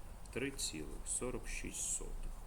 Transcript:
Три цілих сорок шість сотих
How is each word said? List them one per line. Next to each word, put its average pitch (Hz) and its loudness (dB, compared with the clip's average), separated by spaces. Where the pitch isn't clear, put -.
Три 131 2
цілих - -2
сорок 123 2
шість - 0
сотих - 0